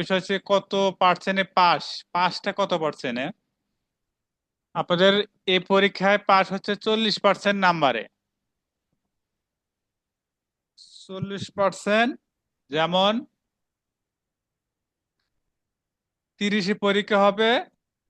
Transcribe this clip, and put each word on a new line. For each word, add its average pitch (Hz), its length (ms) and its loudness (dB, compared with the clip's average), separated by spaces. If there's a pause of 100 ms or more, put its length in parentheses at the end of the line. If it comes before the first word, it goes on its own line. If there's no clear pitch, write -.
বিষয় 185 180 -2
হচ্ছে 196 160 -4 (100)
কত 196 260 0 (280)
পার্সেন্টে 190 460 0 (120)
পাস, 175 260 4 (280)
পাসটা 180 460 -2
কত 190 140 -2 (120)
পার্সেন্টে? 139 440 -6 (1500)
আপনাদের 175 380 2 (320)
এই 185 160 2 (100)
পরীক্ষায় 196 480 2 (100)
পাস 190 240 4
হচ্ছে 196 200 -6 (120)
চল্লিশ 220 340 0
পার্সেন্ট 202 480 0
নাম্বারে। 139 360 2 (3000)
চল্লিশ 190 400 -10 (120)
পার্সেন্ট, 202 540 0 (600)
যেমন 175 420 2 (3250)
তিরিশে 202 320 -2 (120)
পরীক্ষা 202 400 0
হবে, 208 240 2 (600)